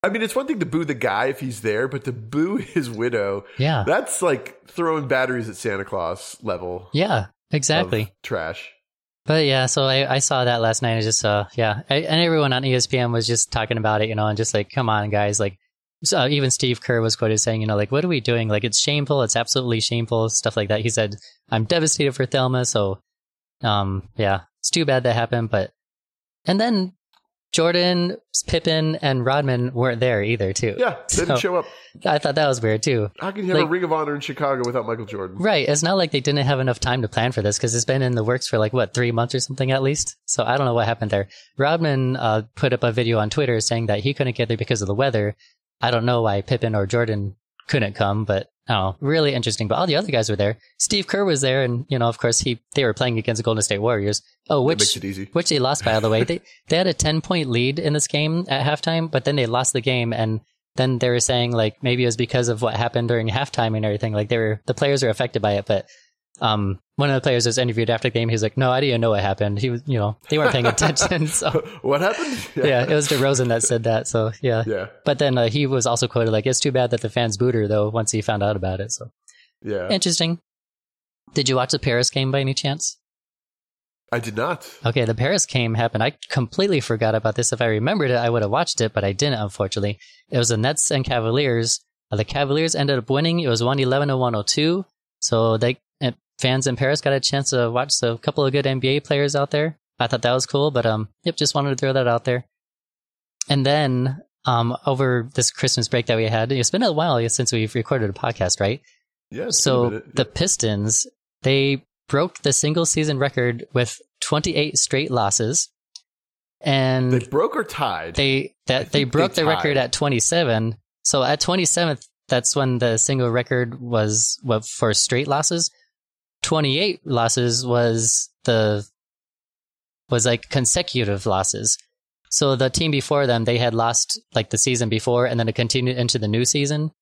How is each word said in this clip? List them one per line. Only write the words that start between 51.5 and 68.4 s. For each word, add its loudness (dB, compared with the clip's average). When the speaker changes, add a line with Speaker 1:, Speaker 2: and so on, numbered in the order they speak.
Speaker 2:
and, -2
you 0
know, 4
of -2
course, 0
he, -2
they 2
were 2
playing 0
against -2
the -4
Golden 0
State 0
Warriors. 0
Oh, 2
Speaker 1:
That 2
Speaker 2:
which, 0
Speaker 1:
makes 0
it -10
easy. -8
Speaker 2:
which -2
they 0
lost, -2
by 2
the 0
way. 2
Speaker 1:
<laughs> 0
Speaker 2:
They, -4
they 2
had 2
a 0
ten-point 0
lead 0
in 0
this 0
game 0
at 0
halftime, 0
but -2
then 0
they 2
lost 0
the 0
game, 0
and -2
then 2
they 2
were 2
saying, 2
like, 0
maybe 2
it 4
was 0
because 0
of 0
what 0
happened 0
during 2
halftime 0
and -2
everything. -2
Like, 0
they 2
were, 0
the 0
players 2
were 2
affected -2
by 2
it, 0
but, 0
um, 0
one 2
of 2
the 0
players 2
was 0
interviewed 0
after 0
the -8
game. 0
He 2
was 0